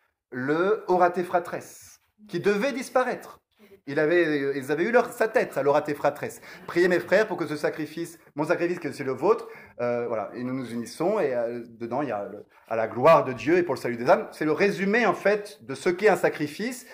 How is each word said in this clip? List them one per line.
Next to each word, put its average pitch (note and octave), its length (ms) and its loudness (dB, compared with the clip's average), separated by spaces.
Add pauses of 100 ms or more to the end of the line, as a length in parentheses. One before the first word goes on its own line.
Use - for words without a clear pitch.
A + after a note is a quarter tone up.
(300)
le D#3 580 0
orate F3+ 360 4
fratres, F3 320 -2 (720)
qui E3+ 140 -6
devait G#3 320 2
disparaître. B3 680 -2 (500)
Il C#3 100 0
avait, E3 280 4
euh, C#3 300 0
ils C3 160 -8
avaient D#3 100 0
eu A3 80 0
leur, G#3+ 220 4
sa A3 160 0
tête A3 280 0
à C3+ 60 -2
l'orate D3 300 2
fratres. « C#3+ 320 -2 (420)
Priez F3+ 220 2
mes F3+ 100 4
frères G#3 260 4
pour F#3+ 120 -6
que D#3+ 100 -4
ce D3 80 -6
sacrifice, D#3 640 -6 (160)
mon C#3+ 80 -2
sacrifice, E3+ 360 0
que C#3 120 -6
c'est C3 140 -8
le C3 80 -2
vôtre, E3+ 340 0 (320)
euh, A#2+ 280 -2
voilà, A2 260 -4
et A#2+ 100 -8
nous B2+ 100 -6
nous B2 200 -8
unissons, D#3+ 480 -2
et, C#3 120 0
euh, A#2+ 320 -4
dedans A#2+ 360 -6
il C#3+ 80 -4
y - 20 -4
a G#2 140 -6
le, G2+ 200 -14 (220)
à A2+ 80 -4
la A2+ 140 0
gloire C3+ 340 6
de B2+ 80 -4
Dieu B2+ 260 0
et F3 60 2
pour F3 120 -2
le A#2 40 -8
salut A#2+ 160 -4
des A#2 140 -4
âmes. » G#3 240 4
C'est - 100 -6
le D#3 80 2
résumé G3 540 2
en F#3+ 80 2
fait - 500 -2
de A#2 100 -10
ce - 140 -4
qu'est F#3 220 4
un F3+ 80 4
sacrifice, E3 760 -4